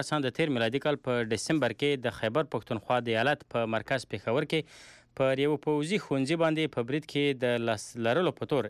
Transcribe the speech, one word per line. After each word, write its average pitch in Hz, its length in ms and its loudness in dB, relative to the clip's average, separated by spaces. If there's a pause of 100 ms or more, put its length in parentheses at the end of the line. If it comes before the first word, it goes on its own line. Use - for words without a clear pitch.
کسان 143 260 0
د - 100 -6
تیر 151 200 2
میلادي 117 300 0
کال 147 180 0
په 120 260 0
ډسمبر 123 480 0
کې 143 240 0
د 117 160 -4
خیبر 127 320 0
پښتونخوا 120 540 -2
د 113 100 2
ایالت 139 380 0
په 113 200 0
مرکز 117 380 -4
پېښور 117 400 -2
کې - 440 -6 (240)
پر 135 220 2
یو 147 120 2 (100)
پوځي 151 400 0
ښوونځي 139 380 0
باندې 156 320 0
په 127 140 -2
برید 147 240 -4
کې 143 300 0
د 120 260 2
لاس 107 160 -2 (220)
لرلو 147 320 2
په 113 120 -6
تور 127 200 2